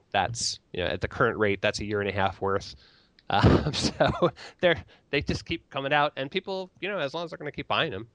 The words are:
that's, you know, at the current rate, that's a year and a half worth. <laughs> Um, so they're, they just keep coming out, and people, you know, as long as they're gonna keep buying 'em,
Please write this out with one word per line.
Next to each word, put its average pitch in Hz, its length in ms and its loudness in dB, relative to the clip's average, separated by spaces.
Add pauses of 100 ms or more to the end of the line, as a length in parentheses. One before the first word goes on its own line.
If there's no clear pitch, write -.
(120)
that's, - 480 -2 (140)
you 87 100 -4
know, 85 40 0
at - 140 -4
the 107 60 -2
current 117 300 0
rate, 101 240 2
that's 104 180 0
a 107 60 -6
year 104 160 -2
and 101 80 -2
a 95 40 -2
half 98 280 -2
worth. 98 380 -4
<laughs> - 60 -20 (420)
Um, - 460 4
so - 560 4 (320)
they're, 170 160 4 (320)
they 143 100 -2
just - 260 -4
keep 170 260 -8
coming 139 200 -6
out, 147 240 2
and 135 140 -6
people, 95 400 -6 (100)
you 175 80 -6
know, 202 120 -4
as 143 160 -4
long 170 100 -6
as 160 60 -12
they're 165 80 -12
gonna 147 120 -8
keep - 160 -10
buying 123 240 0
'em, 104 240 -10